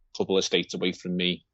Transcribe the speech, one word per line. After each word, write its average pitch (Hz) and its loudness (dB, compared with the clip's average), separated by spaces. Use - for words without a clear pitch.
a - -14
couple 95 2
of 92 2
states 90 0
away 92 0
from 90 -4
me, 90 0